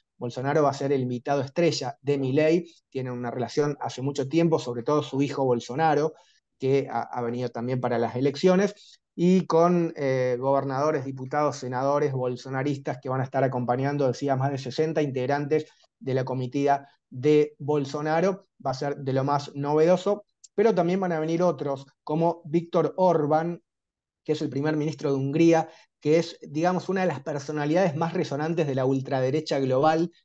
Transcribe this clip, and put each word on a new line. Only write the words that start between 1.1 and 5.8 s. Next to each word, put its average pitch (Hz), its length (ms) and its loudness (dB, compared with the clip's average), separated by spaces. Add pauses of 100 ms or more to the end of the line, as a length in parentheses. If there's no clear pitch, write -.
estrella 135 580 -2
de 143 160 -2
Milei, 151 560 2 (160)
tiene 127 220 -8
una 123 200 -6
relación 131 500 -2
hace 127 200 -8
mucho 135 280 -2
tiempo, 165 300 4
sobre 120 260 -6
todo 147 180 2
su 135 180 -4
hijo 139 240 0
Bolsonaro, 147 720 0 (440)